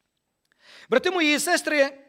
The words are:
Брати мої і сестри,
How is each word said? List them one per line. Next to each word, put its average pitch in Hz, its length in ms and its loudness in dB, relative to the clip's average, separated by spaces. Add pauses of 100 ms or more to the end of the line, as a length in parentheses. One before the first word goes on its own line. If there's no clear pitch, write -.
(880)
Брати 254 220 0
мої 311 240 0
і 269 40 0
сестри, 302 580 0 (120)